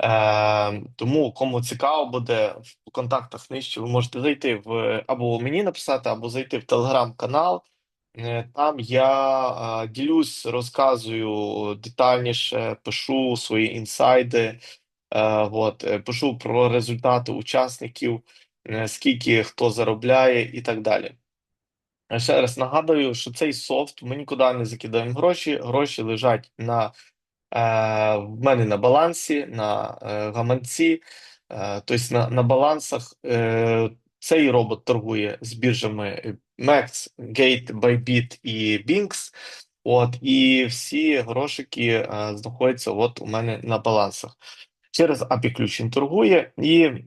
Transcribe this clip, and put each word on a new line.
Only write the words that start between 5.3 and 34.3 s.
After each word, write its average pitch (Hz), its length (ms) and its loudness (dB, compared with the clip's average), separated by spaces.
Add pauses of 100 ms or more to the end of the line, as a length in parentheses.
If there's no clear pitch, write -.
мені 147 240 -2
написати, 135 460 -4
або 113 200 -6
зайти 131 280 -6
в 113 60 -8
Telegram-канал. 131 1000 0 (560)
Е, 117 380 -6
там 147 240 0
я, 127 1040 0
е, 110 40 -8
ділюсь, 139 580 0
розказую 110 1300 -2
детальніше, 120 1080 0
пишу 127 540 -2
свої 110 380 -2
інсайди, 117 840 2 (520)
е, 107 400 2
от, 110 320 -2
е, 104 160 -2
пишу 123 380 -4
про 120 320 2
результати 120 600 0
учасників, 120 880 -4 (480)
е, 110 180 -4
скільки 120 560 0
хто 120 260 0
заробляє 120 840 2
і 123 80 -10
так 113 200 -4
далі. 98 300 0 (1000)
Е, 117 80 -2
ще 139 220 2
раз 123 160 0
нагадую, 143 580 0
що 120 160 -10
цей 147 220 -2
софт, 135 500 -4
ми 127 120 -8
нікуди 131 380 2
не 120 120 -2
закидаємо 117 480 -4
гроші, 160 500 0
гроші 135 380 -2
лежать 113 560 0
на, 117 280 -2
е, 104 60 -6 (1300)
в 110 260 -8
мене 127 220 4
на 104 120 2
балансі, 147 720 2
на, 107 520 -4
е, 107 300 -6
гаманці, 127 720 0 (500)
е, 101 340 -6
тобто 120 260 -2
на, 120 180 0
на 123 140 2
балансах. 135 720 0 (100)
Е, 113 640 2 (300)
цей 151 320 4